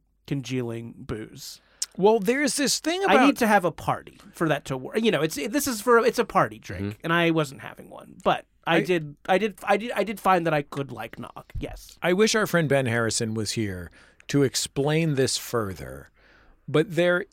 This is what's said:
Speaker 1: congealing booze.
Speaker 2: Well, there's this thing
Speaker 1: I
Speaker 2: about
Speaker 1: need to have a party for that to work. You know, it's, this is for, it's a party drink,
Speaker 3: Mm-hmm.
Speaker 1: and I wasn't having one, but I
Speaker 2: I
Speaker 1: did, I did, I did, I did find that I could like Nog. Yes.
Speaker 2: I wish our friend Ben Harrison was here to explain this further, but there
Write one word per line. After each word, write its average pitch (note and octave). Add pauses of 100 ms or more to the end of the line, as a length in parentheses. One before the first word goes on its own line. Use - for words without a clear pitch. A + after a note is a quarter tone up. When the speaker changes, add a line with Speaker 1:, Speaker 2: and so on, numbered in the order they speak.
(260)
Speaker 1:
congealing A#2+
booze. B2 (380)
Speaker 2:
Well, G#3+
there's B3
this C#4
thing F4+
Speaker 1:
I B3+
Speaker 2:
about C4
Speaker 1:
need C#4+
to A#3+
have G3+
a D#3+
party - (120)
for E3+
that D3
to C3+
work. C3
You A3+
know, D3
it's, E3
this C#4
is A3
for, A#3
it's A#3
a -
party A#2+
drink, F#2+ (120)
Speaker 3:
Mm-hmm. -
Speaker 1:
and E3
I E3+
wasn't D3
having -
one, -
but E3+ (200)
I E3
Speaker 2:
I E3
Speaker 1:
did, D#3 (120)
I F#3
did, G3+ (100)
I G3+
did, A#3
I G3+
did G3+
find F#3
that D#3+
I D3
could C#3
like A2+
Nog. - (160)
Yes. -
Speaker 2:
I F3
wish G#3+
our G#3
friend E3
Ben C3+
Harrison A2+
was A2
here F#2 (380)
to C#3+
explain D3+
this B2+
further, D2 (600)
but D#3
there F3